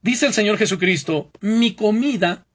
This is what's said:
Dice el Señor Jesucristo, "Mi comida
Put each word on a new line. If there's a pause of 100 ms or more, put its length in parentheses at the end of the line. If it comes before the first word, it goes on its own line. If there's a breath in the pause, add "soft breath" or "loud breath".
Dice
el
Señor
Jesucristo,
"Mi
comida